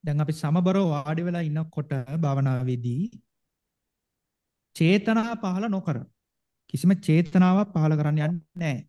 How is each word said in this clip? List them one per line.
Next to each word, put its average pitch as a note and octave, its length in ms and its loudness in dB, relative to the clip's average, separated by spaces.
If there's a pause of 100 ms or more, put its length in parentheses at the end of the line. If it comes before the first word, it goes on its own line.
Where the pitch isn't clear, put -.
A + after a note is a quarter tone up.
දැන් D3 160 -2
අපි D3+ 140 0
සමබරව F3+ 540 2
වාඩි D3+ 360 -2
වෙලා F3 240 -2
ඉනකොට D#3 440 -4 (260)
භාවනාවේදී C3 840 0 (1700)
චේතනා G#3+ 600 2
පහළ G3 320 -4
නොකර, F3+ 300 -4 (680)
කිසිම E3+ 340 2
චේතනාවක් F#3 720 4
පහළ D#3 240 2
කරන්න D3+ 220 0
යන්නේ D#3 200 -2 (160)
නැහැ. D#3 360 -4